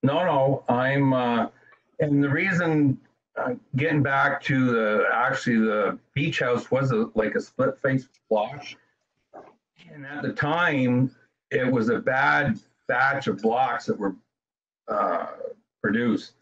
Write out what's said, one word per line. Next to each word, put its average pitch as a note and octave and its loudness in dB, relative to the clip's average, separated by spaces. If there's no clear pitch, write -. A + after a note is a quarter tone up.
No, D3+ 2
no, C#3 2
I'm, C3 2
uh, A#2+ 0
and C#3+ 2
the C#3+ 0
reason, D#3+ 2
uh, B2 -4
getting D3+ 0
back C#3 0
to C3 2
the, G#2+ 2
actually A#2+ 0
the G#2+ 0
beach D3 -2
house B2 -2
was C3 0
a, A2+ 0
like G#2+ 0
a G2+ -2
split - -2
face C3 -2
block. G#2+ -2
And C#3+ -16
at C#3+ -10
the - -4
time, C#3+ 0
it B2+ 0
was A#2 0
a A2 2
bad C#3 0
batch C3+ 0
of G2+ -4
blocks A#2+ 0
that A2+ -4
were, G2 -4
uh, F2+ -2
produced. A2+ 0